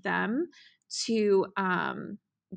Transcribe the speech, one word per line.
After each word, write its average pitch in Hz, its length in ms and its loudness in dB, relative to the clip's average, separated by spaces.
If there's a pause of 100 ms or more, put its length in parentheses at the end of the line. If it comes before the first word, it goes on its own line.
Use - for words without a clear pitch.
them 202 480 -2 (560)
to, 208 400 4 (100)
um, 185 640 -2 (380)